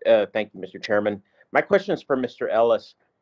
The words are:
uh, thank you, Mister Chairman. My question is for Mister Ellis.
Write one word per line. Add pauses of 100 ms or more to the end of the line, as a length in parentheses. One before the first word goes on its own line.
uh,
thank
you,
Mister
Chairman. (300)
My
question
is
for
Mister
Ellis. (260)